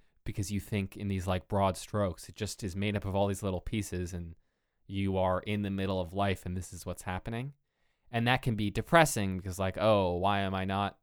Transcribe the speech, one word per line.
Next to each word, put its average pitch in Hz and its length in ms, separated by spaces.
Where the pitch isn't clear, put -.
because 104 280
you 101 80
think 98 360
in 101 120
these, 95 180
like, 92 220
broad 98 280
strokes. 101 520
It - 80
just - 260
is 95 140
made 101 200
up 95 80
of 95 100
all 101 140
these 98 140
little 92 180
pieces 92 520
and 85 220
you 98 300
are 92 240
in 104 220
the 98 80
middle 98 300
of 87 120
life 98 320
and 90 120
this 90 160
is 87 120
what's - 180
happening. 117 500
And 117 160
that 127 160
can 113 140
be 104 140
depressing 110 680
because, 92 200
like, 95 200
oh, 98 380
why 98 240
am 95 140
I 95 100
not 98 380